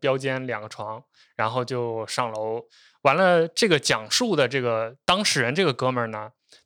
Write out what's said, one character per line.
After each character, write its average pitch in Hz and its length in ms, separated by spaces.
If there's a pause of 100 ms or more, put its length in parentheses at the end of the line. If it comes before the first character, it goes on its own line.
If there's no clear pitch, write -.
标 135 160
间 131 300
两 113 120
个 107 80
床， 110 360 (320)
然 110 160
后 127 120
就 120 440
上 123 240
楼。 110 320 (400)
完 139 120
了， 175 320
这 214 220
个 160 80
讲 110 320
述 226 260
的 139 120
这 131 120
个 117 360 (100)
当 190 180
事 151 180
人， 120 120
这 185 100
个 160 80
哥 127 200
们 123 120
儿 117 40
呢， 107 220 (360)